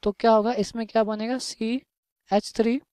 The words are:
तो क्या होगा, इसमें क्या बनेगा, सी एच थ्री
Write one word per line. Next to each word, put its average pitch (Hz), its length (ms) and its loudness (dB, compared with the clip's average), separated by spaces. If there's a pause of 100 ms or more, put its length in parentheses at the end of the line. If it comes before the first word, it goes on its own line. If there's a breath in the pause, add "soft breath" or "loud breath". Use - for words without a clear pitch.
तो 214 100 -2
क्या 233 180 2
होगा, 220 240 4
इसमें 220 320 -4
क्या 226 160 0
बनेगा, 220 360 -4
सी 226 340 -6 (580)
एच 202 240 0
थ्री 233 240 2 (140)